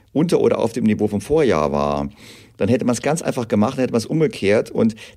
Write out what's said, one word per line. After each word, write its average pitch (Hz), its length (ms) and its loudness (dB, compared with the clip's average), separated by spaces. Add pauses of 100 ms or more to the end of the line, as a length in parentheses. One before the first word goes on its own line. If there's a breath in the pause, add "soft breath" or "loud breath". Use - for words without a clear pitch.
(120 soft breath)
unter 156 300 2
oder 117 180 2
auf 113 140 -2
dem 120 100 -4
Niveau 107 240 2
vom 101 140 -4
Vorjahr 98 500 2
war. 71 380 -2 (480 loud breath)
Dann 101 100 -2
hätte 120 160 2
man 123 80 0
es 117 100 -2
ganz 160 200 -2
einfach 127 260 -4
gemacht, 113 280 2
dann 131 80 -2
hätte 120 100 -2
man 117 60 2
es 110 60 -4
umgekehrt 131 640 0
und 110 260 0 (220 loud breath)